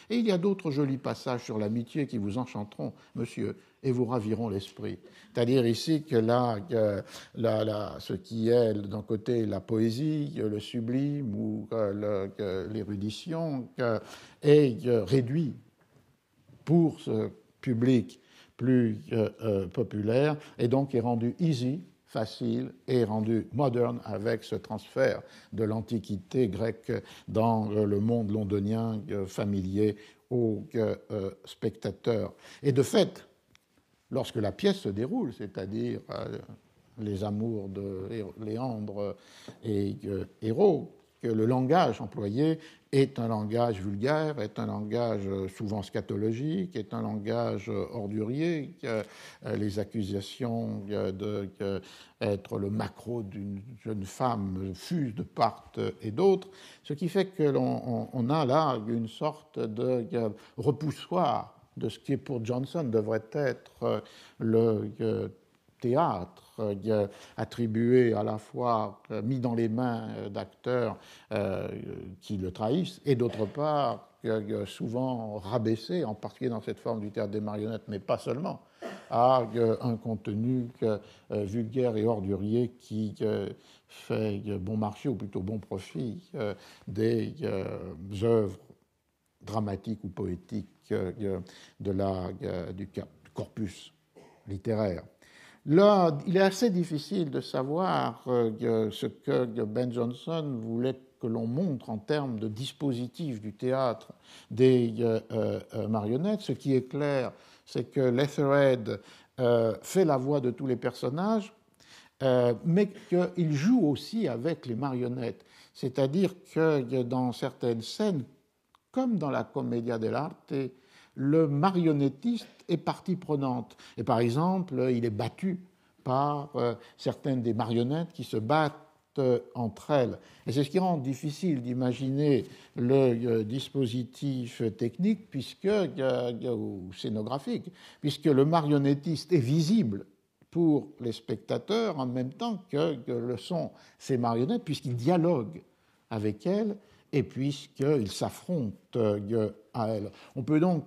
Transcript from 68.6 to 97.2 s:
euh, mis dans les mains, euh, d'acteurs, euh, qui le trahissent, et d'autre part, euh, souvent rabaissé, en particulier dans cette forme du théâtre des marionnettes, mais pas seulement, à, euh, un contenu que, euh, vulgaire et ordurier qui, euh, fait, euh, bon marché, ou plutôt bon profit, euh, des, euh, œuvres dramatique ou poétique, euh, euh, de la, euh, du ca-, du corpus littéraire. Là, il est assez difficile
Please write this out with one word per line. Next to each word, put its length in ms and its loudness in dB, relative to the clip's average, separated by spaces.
euh, 100 -4
mis 160 0
dans 160 0
les 140 2
mains, 400 -2
euh, 200 -8
d'acteurs, 720 -4
euh, 380 -2
qui 160 -8
le 140 -4
trahissent, 540 -2
et 100 4
d'autre 320 0
part, 600 -2
euh, 420 -2
souvent 720 -4
rabaissé, 640 0
en 140 -4
particulier 340 -6
dans 120 -6
cette 180 -8
forme 180 -4
du 140 -8
théâtre 180 -4
des 100 -2
marionnettes, 460 -6
mais 140 -6
pas 180 -2
seulement, 440 -6
à, 460 6
euh, 260 4
un 160 0
contenu 680 -2
que, 180 2
euh, 140 -2
vulgaire 520 0
et 80 0
ordurier 760 0
qui, 420 -4
euh, 280 0
fait, 640 -4
euh, 100 -4
bon 180 -4
marché, 320 -2
ou 60 0
plutôt 280 -6
bon 180 -4
profit, 720 -8
euh, 200 -4
des, 460 0
euh, 480 -4
œuvres 340 4
dramatique 560 -4
ou 40 -8
poétique, 600 -6
euh, 280 -2
euh, 200 -4
de 100 -2
la, 400 0
euh, 300 -6
du 220 -10
ca-, 140 -8
du 60 -20
corpus 640 -10
littéraire. 560 -2
Là, 500 6
il 100 2
est 160 8
assez 180 2
difficile 600 -2